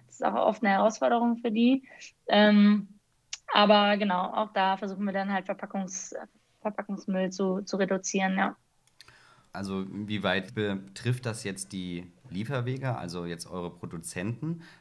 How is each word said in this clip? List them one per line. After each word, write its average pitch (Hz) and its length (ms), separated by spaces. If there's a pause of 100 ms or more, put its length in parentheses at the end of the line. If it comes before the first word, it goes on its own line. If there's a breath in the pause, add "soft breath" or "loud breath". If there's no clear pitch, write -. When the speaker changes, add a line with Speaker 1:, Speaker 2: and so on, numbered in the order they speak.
Speaker 1:
Das - 120
ist - 60
auch - 100
oft - 260
eine 202 120
Herausforderung 233 640
für 233 140
die. 240 320 (440 loud breath)
Ähm, 208 640 (640)
aber 208 420
genau, 190 380
auch 208 200
da 190 220
versuchen 190 300
wir 196 80
dann 196 180
halt 190 140
Verpackungs-, 196 680 (480)
Verpackungsmüll 196 680
zu, 190 320
zu 202 160
reduzieren, 190 600
ja. 190 180 (1000 soft breath)
Speaker 2:
Also 95 360
wie 104 340
weit 95 300
betrifft 107 720
das 110 200
jetzt 98 260
die 90 400 (180)
Lieferwege, 127 680
also 87 280
jetzt 85 240
eure 87 200
Produzenten? 101 920 (180 loud breath)